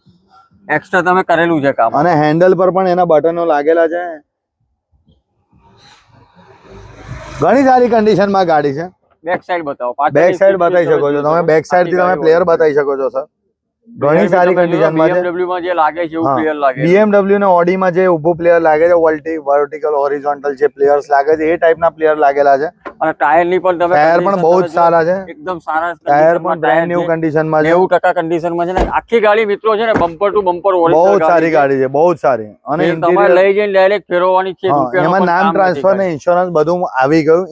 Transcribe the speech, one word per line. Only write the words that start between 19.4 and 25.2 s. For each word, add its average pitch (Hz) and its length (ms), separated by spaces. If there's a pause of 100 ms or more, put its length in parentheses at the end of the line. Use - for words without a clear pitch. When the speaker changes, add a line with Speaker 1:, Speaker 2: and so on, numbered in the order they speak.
Speaker 2:
હોરિઝોન્ટલ 143 640
જે 143 120
પ્લેયર્સ 139 440
લાગે 143 260
છે, 156 80
એ 165 120
ટાઈપના 165 340
પ્લેયર 156 260
લાગેલા 143 420
છે. 147 80 (340)
Speaker 1:
અને 160 120
ટાયરની 170 460
પણ 175 200
તમે 175 160
Speaker 2:
ટાયર 165 240
પણ 175 60
Speaker 1:
કન્ડિશન 196 180
Speaker 2:
બહુ 165 120
જ 185 40
Speaker 1:
તમે 175 100
જુઓ, 156 60
Speaker 2:
સારા 170 300
છે. 185 260